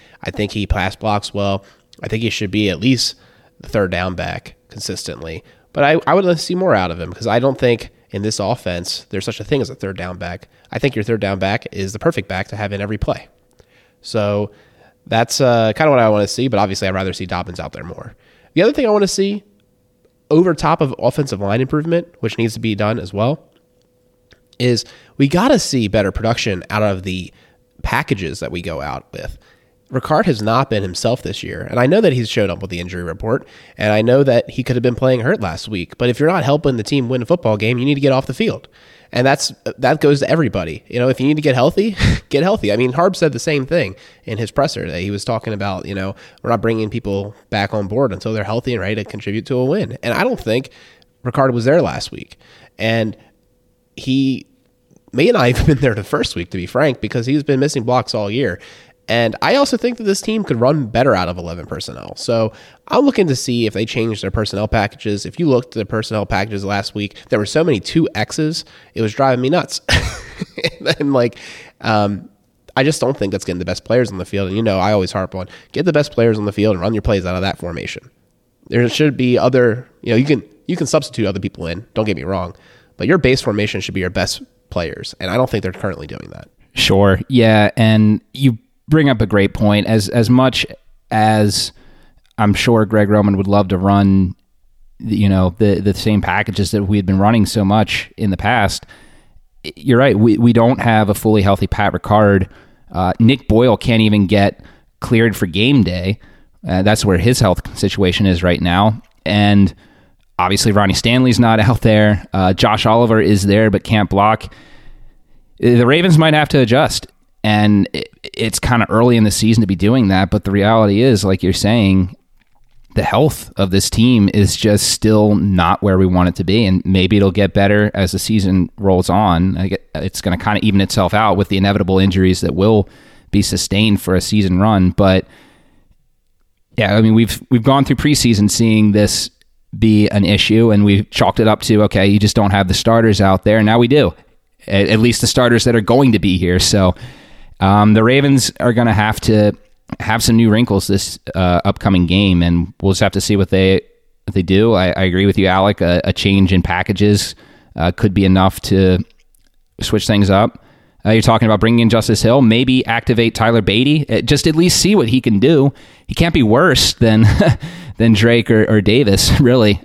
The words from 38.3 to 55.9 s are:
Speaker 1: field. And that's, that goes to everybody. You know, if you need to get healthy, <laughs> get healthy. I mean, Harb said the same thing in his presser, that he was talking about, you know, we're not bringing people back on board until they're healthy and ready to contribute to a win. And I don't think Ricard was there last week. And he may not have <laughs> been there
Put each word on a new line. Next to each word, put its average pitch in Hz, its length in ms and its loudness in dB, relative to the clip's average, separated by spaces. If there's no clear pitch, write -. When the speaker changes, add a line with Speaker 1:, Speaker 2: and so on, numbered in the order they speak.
Speaker 1:
field. - 360 -6
And 127 120 0
that's, 139 260 -2
that 135 240 0
goes 143 200 2
to - 100 -2
everybody. 104 560 -4
You 120 120 -8
know, 123 120 0
if 131 100 -4
you 127 60 -2
need 151 100 2
to 151 60 -4
get 139 120 0
healthy, 180 400 0
<laughs> - 180 -6
get 143 120 0
healthy. 175 300 -2
I 107 60 0
mean, 127 140 -2
Harb 175 240 0
said 151 180 -2
the 117 40 -8
same 143 280 -4
thing 120 280 -4
in 110 140 -8
his 113 120 -6
presser, 139 400 -4
that 85 120 -8
he 98 80 -4
was 101 160 -8
talking 113 260 -6
about, 101 320 -8
you 98 100 -10
know, 95 200 -8
we're - 60 -8
not 117 140 -2
bringing 113 260 -2
people 101 460 -6
back 104 240 -4
on 104 120 -4
board 110 280 -2
until 110 180 -8
they're 107 120 -4
healthy 117 280 -6
and 107 80 -4
ready 98 140 -6
to 104 100 -6
contribute 107 420 -8
to 127 100 -4
a 127 100 0
win. - 360 -4
And 117 120 -4
I 160 100 -2
don't 247 160 -4
think 117 300 -4
Ricard 131 300 -2
was 117 140 -4
there 151 160 2
last 80 280 -8
week. - 280 -18
And 113 360 -2
he 131 500 -4
may 147 140 0
not 139 280 2
have - 120 -2
<laughs> - 0 -
been 143 120 2
there 131 160 0